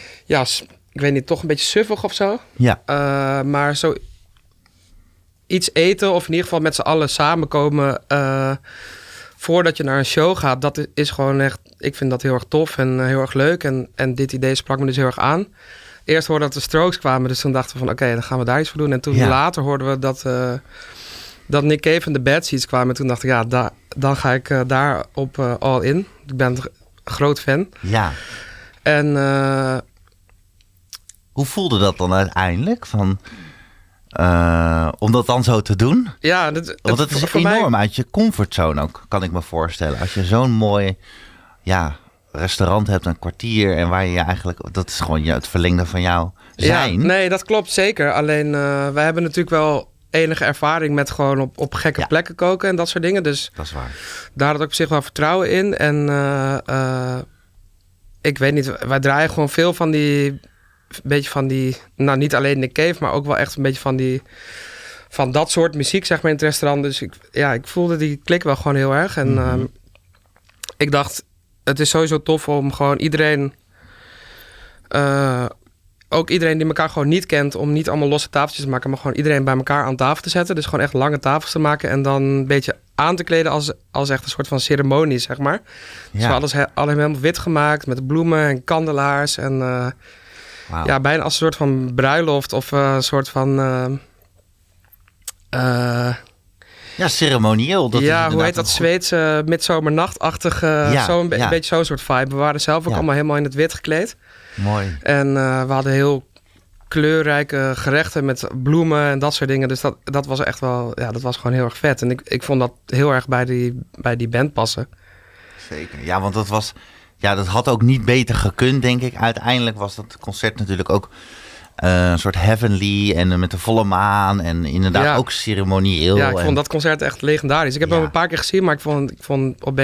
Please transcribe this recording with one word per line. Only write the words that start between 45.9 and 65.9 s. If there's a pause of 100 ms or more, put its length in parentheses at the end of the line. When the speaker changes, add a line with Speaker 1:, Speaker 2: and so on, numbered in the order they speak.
Speaker 2:
jouw (200)
Speaker 1:
Ja,
Speaker 2:
zijn.
Speaker 1:
nee,
dat
klopt
zeker.
Alleen,
eh,
wij
hebben
natuurlijk
wel (180)
enige
ervaring
met
gewoon
op,
op
gekke
Speaker 2:
Ja.
Speaker 1:
plekken
koken
en
dat
soort
dingen.
Dus
Speaker 2:
Dat
is
waar. (440)
Speaker 1:
daar
had
ik
op
zich
wel
vertrouwen
in.
En,
eh,
eh, (1000)
ik
weet
niet, (140)
wij
draaien
gewoon
veel
van
die (480)
een
beetje
van
die, (200)
nou,
niet
alleen
Nick
Cave,
maar
ook
wel
echt
een
beetje
van
die, (840)
van
dat
soort
muziek,